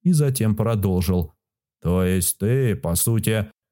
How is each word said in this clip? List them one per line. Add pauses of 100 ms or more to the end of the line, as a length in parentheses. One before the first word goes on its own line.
и
затем
продолжил. (480)
«То
есть
ты,
по
сути, (200)